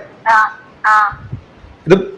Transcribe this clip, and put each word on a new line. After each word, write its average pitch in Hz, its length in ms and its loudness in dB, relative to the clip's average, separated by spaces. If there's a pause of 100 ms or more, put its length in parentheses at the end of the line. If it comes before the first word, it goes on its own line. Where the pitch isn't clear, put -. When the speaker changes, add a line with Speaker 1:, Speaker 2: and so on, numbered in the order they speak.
(280)
Speaker 1:
ആ, 226 300 0 (280)
ആ. 214 340 0 (680)
Speaker 2:
ഇത്, 175 120 6 (200)